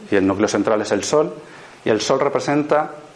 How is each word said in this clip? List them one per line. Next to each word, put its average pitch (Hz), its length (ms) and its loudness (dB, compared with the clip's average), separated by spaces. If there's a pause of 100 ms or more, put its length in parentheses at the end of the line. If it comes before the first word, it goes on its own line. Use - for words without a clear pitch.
y 104 60 0
el 95 100 4
núcleo 98 220 2
central 107 360 0
es 104 100 -6
el 101 100 0
sol, 156 320 0 (500)
y - 40 -2
el 107 120 2
sol 135 200 0
representa 147 720 0 (240)